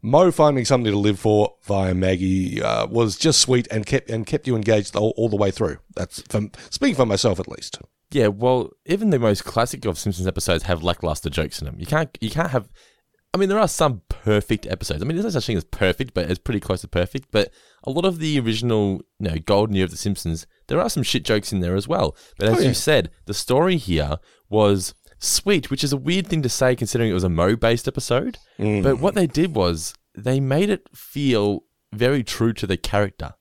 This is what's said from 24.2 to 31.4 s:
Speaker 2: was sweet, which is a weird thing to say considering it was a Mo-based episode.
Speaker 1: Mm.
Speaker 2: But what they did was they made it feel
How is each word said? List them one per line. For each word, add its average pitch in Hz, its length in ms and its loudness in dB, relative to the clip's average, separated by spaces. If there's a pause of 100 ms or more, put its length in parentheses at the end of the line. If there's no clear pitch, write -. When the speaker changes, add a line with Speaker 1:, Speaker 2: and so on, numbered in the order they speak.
Speaker 2:
was 101 480 2 (260)
sweet, - 480 0
which 139 140 -4
is 139 80 0
a 143 60 -2
weird 170 300 -2
thing 160 140 -2
to 131 60 0
say 127 300 2
considering 117 320 0
it 98 40 0
was 92 120 2
a 92 40 2
Mo-based 113 600 2
episode. - 480 -2 (200)
Speaker 1:
Mm. 104 260 0
Speaker 2:
But 131 160 2
what 185 160 0
they 185 120 2
did 165 260 0
was 87 400 -2 (220)
they 127 240 -2
made 139 300 0
it - 260 -4
feel 110 680 0 (260)